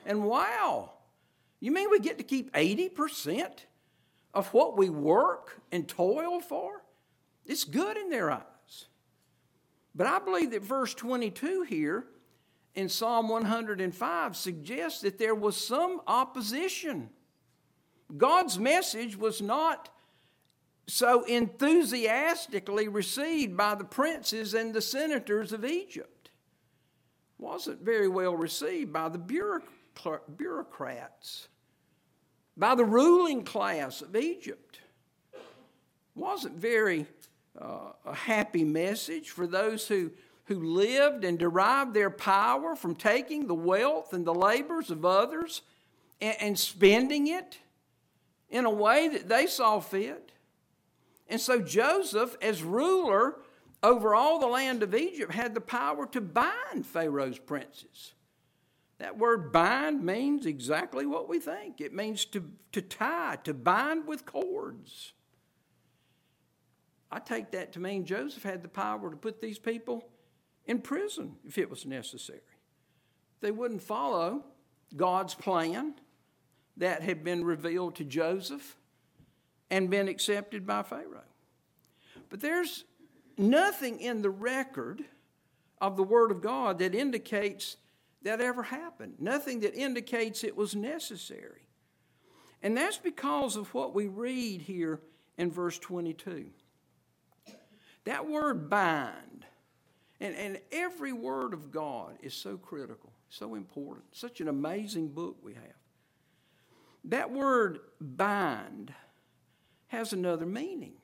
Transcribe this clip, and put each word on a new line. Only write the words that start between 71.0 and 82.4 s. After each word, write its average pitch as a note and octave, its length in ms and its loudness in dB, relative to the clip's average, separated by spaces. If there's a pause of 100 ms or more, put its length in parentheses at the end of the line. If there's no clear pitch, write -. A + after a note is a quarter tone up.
if - 120 -14
it E3 120 0
was - 160 -14
necessary. C3 540 -12 (1000)
They G#3 100 -2
wouldn't F3 300 -4
follow A3+ 640 -2 (500)
God's F3+ 380 0
plan F#3+ 640 -2 (800)
that E3+ 260 0
had E3 200 -4
been F3 200 -2
revealed E3+ 520 -2
to D#3+ 80 -8
Joseph F3+ 720 -4 (920)
and F#3 220 2
been G3 160 2
accepted G3+ 580 -2
by G#3 160 -2
Pharaoh. - 400 -12 (1080)
But G3 100 -12
there's D#4+ 460 -4 (520)